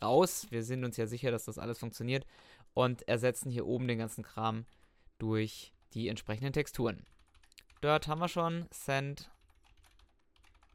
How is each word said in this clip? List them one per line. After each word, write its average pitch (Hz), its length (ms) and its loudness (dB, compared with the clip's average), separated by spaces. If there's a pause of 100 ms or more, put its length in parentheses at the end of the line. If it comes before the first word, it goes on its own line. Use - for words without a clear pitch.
raus. 143 480 6
Wir 117 120 -2
sind 127 200 -4
uns 120 140 -4
ja 113 100 0
sicher, 120 240 -2
dass 113 140 -2
das 110 120 -8
alles 117 220 -6
funktioniert. 120 480 -2 (480)
Und 127 320 2
ersetzen 120 420 2
hier 120 160 0
oben 123 220 2
den 120 100 2
ganzen 113 260 -4
Kram 110 440 -2 (500)
durch 110 560 0 (220)
die 110 120 -2
entsprechenden 117 460 -4
Texturen. 120 540 0 (760)
Dirt 151 260 2
haben 156 140 0
wir 175 80 0
schon. 170 400 0
Sand, 139 640 -4 (1400)